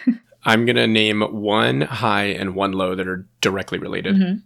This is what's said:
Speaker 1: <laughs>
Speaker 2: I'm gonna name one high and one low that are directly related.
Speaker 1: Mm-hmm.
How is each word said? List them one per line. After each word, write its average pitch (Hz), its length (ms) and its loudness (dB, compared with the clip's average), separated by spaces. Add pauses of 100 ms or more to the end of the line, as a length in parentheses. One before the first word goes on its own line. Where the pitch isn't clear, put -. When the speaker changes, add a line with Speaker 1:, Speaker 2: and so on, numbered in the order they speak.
Speaker 1:
<laughs> - 380 -6
Speaker 2:
I'm 113 220 4
gonna 120 200 2
name 107 360 2
one 110 600 0
high 107 420 0
and 98 300 -4
one 98 180 -2
low 92 220 -2
that 92 140 -4
are 92 180 -6 (140)
directly 95 380 -2
related. 98 380 -2
Speaker 1:
Mm-hmm. 190 180 2 (100)